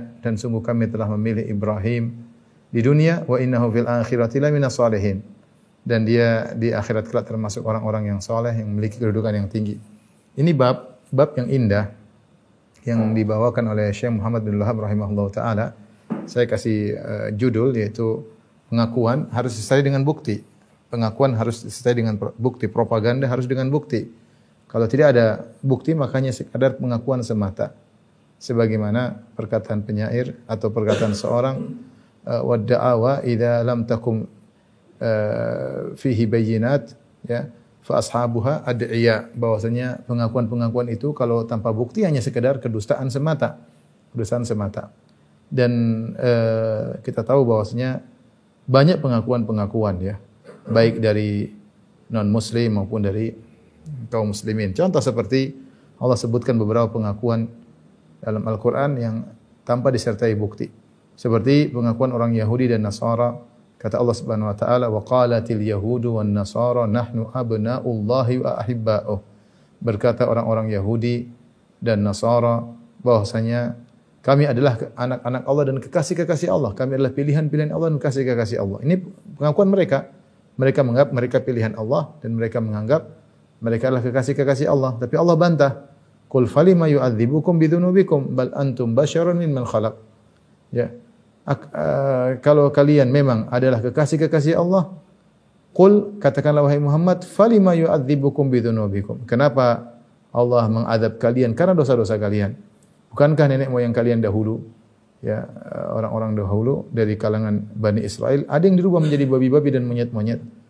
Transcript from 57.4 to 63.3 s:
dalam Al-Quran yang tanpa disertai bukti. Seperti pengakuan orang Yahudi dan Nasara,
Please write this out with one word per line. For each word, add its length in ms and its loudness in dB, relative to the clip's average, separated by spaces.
dalam 240 -4
Al-Quran 440 0
yang 240 -6
tanpa 240 0
disertai 480 0
bukti. 320 -6
Seperti 500 2
pengakuan 460 0
orang 180 0
Yahudi 380 2
dan 160 0
Nasara, 480 -2